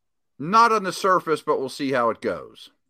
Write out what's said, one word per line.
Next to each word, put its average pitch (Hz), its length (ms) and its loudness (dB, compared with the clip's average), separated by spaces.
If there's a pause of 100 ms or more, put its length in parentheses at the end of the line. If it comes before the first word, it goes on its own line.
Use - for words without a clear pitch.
(380)
Not 220 340 4
on 214 100 0
the 185 100 -6
surface, 170 500 0
but 143 180 -2
we'll 131 80 -6
see 135 240 -6
how 120 160 2
it 107 140 -4
goes. 85 480 -8 (200)